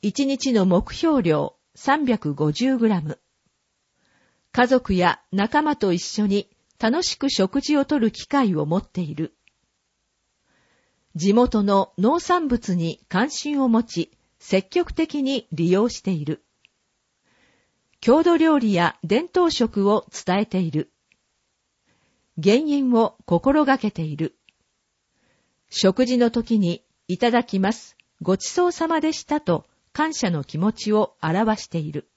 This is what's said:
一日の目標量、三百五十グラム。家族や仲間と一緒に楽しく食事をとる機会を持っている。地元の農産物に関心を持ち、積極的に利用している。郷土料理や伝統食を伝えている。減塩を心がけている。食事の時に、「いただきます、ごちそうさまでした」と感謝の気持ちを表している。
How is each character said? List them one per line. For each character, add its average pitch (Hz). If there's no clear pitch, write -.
一 269
日 269
の 208
目 185
標 302
量、 151
三 285
百 202
五 151
十 254
グ 226
ラ 190
ム。 151
家 247
族 247
や 175
仲 208
間 202
と 196
一 175
緒 -
に 196
楽 254
し -
く 277
食 196
事 294
を 277
と 294
る 220
機 -
会 233
を 151
持 160
っ -
て -
い 156
る。 156
地 175
元 240
の 196
農 262
産 349
物 233
に 165
関 226
心 294
を 262
持 226
ち、 -
積 -
極 349
的 311
に 262
利 165
用 208
し -
て -
い 156
る。 147
郷 277
土 339
料 311
理 220
や 170
伝 233
統 359
食 202
を 214
伝 190
え 214
て 190
い 165
る。 151
減 214
塩 277
を 226
心 269
が 269
け 214
て 170
い 151
る。 156
食 196
事 247
の 240
時 226
に、 175
「い 180
た 240
だ 233
き -
ま 190
す、 -
ご 190
ち -
そ 359
う 349
さ 330
ま 320
で 311
し -
た」 294
と 165
感 311
謝 220
の 151
気 -
持 202
ち -
を 214
表 208
し -
て -
い 151
る。 147